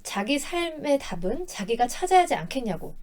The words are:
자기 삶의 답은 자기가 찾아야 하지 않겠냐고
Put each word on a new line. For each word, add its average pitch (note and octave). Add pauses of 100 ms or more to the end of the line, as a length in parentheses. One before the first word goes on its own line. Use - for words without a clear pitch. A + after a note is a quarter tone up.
자기 A3+
삶의 D4+
답은 G#3
자기가 A#3
찾아야 F#4
하지 E4+
않겠냐고 E3+